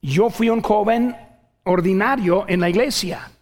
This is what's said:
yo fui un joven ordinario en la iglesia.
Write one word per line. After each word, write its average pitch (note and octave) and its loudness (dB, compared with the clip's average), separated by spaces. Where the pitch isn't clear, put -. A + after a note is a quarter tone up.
yo E3 0
fui A3+ 0
un A3+ 2
joven A3+ 0
ordinario F#3+ 0
en F3+ 0
la F3 2
iglesia. G3+ -2